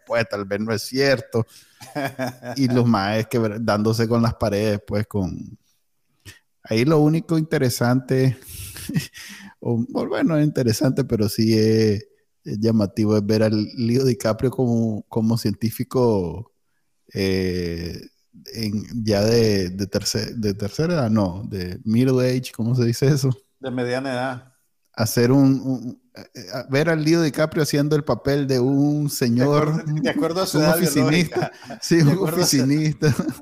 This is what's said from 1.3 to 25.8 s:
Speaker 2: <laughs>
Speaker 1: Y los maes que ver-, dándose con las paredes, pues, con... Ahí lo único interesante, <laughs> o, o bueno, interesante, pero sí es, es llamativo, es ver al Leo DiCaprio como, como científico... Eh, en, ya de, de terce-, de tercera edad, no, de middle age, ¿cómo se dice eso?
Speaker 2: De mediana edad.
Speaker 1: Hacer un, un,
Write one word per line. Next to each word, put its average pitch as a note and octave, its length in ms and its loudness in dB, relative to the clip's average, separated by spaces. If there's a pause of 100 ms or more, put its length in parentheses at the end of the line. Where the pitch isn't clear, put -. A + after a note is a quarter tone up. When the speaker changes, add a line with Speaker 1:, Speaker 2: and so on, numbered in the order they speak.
Speaker 2:
<laughs> B2+ 760 -8
Speaker 1:
Y C3 120 2
los A#2+ 180 2
maes A2 400 2
que B2 120 -2
ver-, A2 220 -2
dándose A2 480 0
con A#2 140 2
las A2+ 120 0
paredes, G#2 520 -2
pues, G#2 200 -4
con... F#2 520 -6 (1040)
Ahí A2+ 220 0
lo D#3 160 4
único D#3+ 380 2
interesante, C3 1000 0 (640)
<laughs> - 580 -20
o, A#2 240 -2 (100)
o - 140 -4
bueno, E3 320 0
interesante, C3 640 0
pero G#2+ 240 0
sí A2 300 2
es, A2 460 2 (400)
es - 140 -8
llamativo, G#2+ 580 2
es G#2 80 2
ver A2 200 2
al G#2+ 320 0
Leo A#2+ 280 0
DiCaprio A#2 460 0
como, A#2 580 0
como A2+ 300 0
científico... A2+ 1120 -2 (640)
Eh, F2+ 840 -2 (540)
en, G#2+ 500 -6
ya G#2 200 2
de, G#2+ 460 2
de G2 200 -6
terce-, G#2+ 440 -4
de G#2 200 -2
tercera D3+ 400 -4
edad, B2 160 0
no, G2+ 380 0
de F2+ 360 -8
middle B2+ 440 2
age, B2+ 260 -4
¿cómo A#2 200 -2
se B2 100 2
dice A#2 240 2
eso? C#3 220 2 (300)
Speaker 2:
De C3 100 -8
mediana B2+ 420 -4
edad. B2+ 360 -6 (460)
Speaker 1:
Hacer A#2+ 380 2
un, C3+ 300 6
un, B2 400 -8 (120)